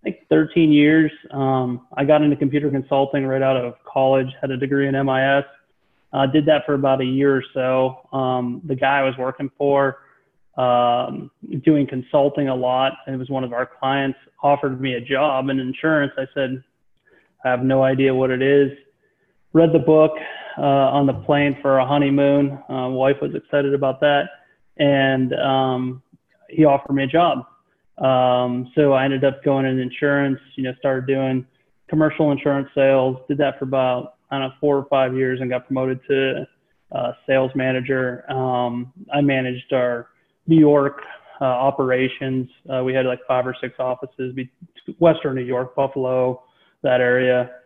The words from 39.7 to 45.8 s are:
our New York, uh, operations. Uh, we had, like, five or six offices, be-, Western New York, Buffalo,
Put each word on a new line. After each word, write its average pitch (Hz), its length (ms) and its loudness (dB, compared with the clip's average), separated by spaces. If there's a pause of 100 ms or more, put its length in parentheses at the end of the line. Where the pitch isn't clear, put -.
our 123 360 -2 (380)
New 160 120 6
York, 143 420 4 (400)
uh, 139 40 -2
operations. 131 1040 -2 (220)
Uh, 127 120 -4
we 127 100 -2
had, 131 120 0
like, 123 220 -2
five 127 180 0
or 127 140 -6
six 123 200 -10
offices, 127 540 -6
be-, 127 180 -10 (480)
Western 160 360 2
New 131 80 -4
York, 123 320 -6
Buffalo, 127 680 -2 (400)